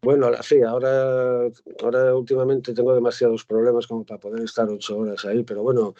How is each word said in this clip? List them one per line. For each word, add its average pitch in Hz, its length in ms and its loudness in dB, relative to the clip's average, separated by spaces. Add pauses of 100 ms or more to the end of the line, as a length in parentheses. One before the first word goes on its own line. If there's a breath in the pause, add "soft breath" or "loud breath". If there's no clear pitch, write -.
Bueno, 139 240 2
ahora 117 180 0
sí, 143 180 4
ahora, 127 840 0 (340)
ahora 127 340 2
últimamente 131 580 0
tengo 120 200 2
demasiados 120 520 2
problemas 117 420 0
como 113 180 -8
para 107 140 -14
poder 110 240 -10
estar 113 260 -2
ocho 104 280 -6
horas 104 260 -6
ahí, 107 200 -2
pero 107 200 -6
bueno 113 360 0